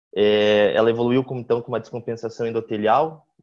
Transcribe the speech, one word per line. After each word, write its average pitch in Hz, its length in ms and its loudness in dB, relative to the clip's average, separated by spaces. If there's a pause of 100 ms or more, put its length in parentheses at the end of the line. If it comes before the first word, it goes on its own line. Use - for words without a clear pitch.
(140)
É, 104 600 4
ela 113 140 4
evoluiu 120 340 0
com, 131 140 -10
então, 120 240 -2
com - 80 -16
uma 113 100 -4
descompensação 117 640 -10
endotelial, 113 800 -2 (180)